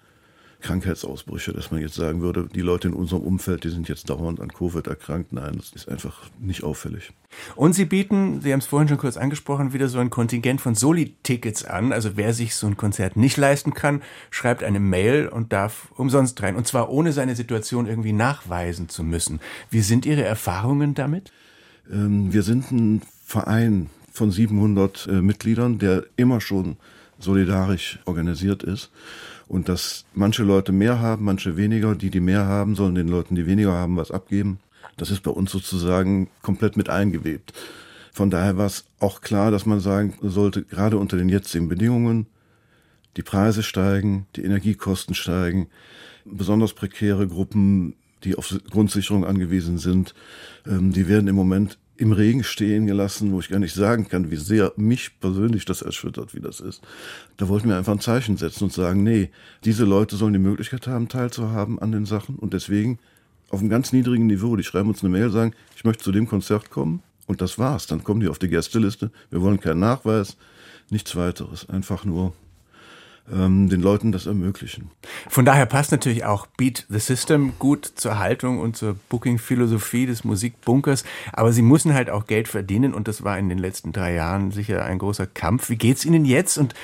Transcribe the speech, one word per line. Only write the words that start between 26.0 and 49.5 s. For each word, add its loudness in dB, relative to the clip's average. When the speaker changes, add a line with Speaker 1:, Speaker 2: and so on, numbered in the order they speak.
Speaker 1:
immer 4
schon -4
solidarisch 2
organisiert -2
ist. -8
Und -4
dass -4
manche 2
Leute 4
mehr 2
haben, 0
manche -2
weniger, 2
die, -4
die 0
mehr 2
haben, 0
sollen 2
den 0
Leuten, -2
die 0
weniger 4
haben, 0
was -4
abgeben. -4
Das -6
ist -4
bei -2
uns -2
sozusagen 0
komplett 0
mit 0
eingewebt. -2
Von 2
daher 2
war's -2
auch -2
klar, 2
dass 0
man 2
sagen 0
sollte, 0
gerade 0
unter -2
den 2
jetzigen 0
Bedingungen, 2
die -6
Preise 2
steigen, 0
die -8
Energiekosten -2
steigen, -2
besonders 0
prekäre -2
Gruppen, 2
die -2
auf -6
Grundsicherung 2
angewiesen -2